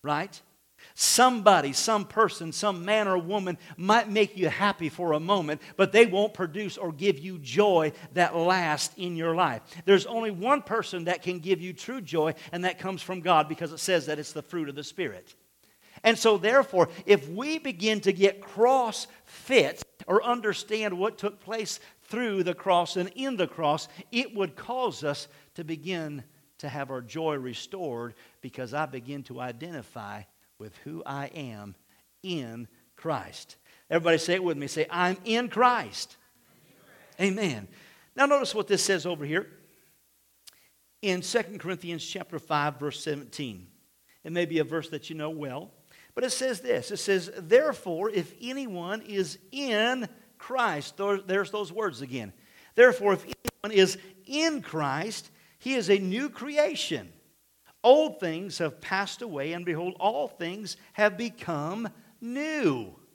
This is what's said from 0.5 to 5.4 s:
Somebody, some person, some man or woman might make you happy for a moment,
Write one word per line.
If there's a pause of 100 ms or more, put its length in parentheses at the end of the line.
Somebody,
some
person,
some
man
or
woman (180)
might
make
you
happy
for
a
moment, (160)